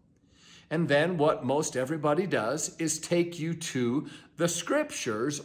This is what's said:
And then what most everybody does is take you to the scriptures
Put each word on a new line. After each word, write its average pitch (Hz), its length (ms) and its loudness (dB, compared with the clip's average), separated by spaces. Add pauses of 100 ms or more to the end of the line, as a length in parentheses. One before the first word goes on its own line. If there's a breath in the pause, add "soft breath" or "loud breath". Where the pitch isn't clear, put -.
(680 soft breath)
And 160 200 0
then 156 280 4
what 139 280 2
most 139 320 0
everybody 151 500 0
does 135 540 -2
is 160 180 0
take 170 400 0
you 165 160 -2
to 131 540 -2 (280 loud breath)
the 170 120 2
scriptures 147 960 -2